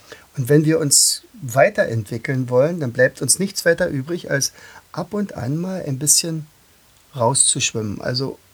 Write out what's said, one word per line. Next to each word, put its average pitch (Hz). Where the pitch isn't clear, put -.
Und 120
wenn 151
wir 160
uns -
weiterentwickeln 131
wollen, 143
dann 127
bleibt 127
uns 143
nichts 196
weiter 175
übrig, 147
als 139
ab 180
und 208
an 127
mal 185
ein 131
bisschen 151
rauszuschwimmen, 120
also, 127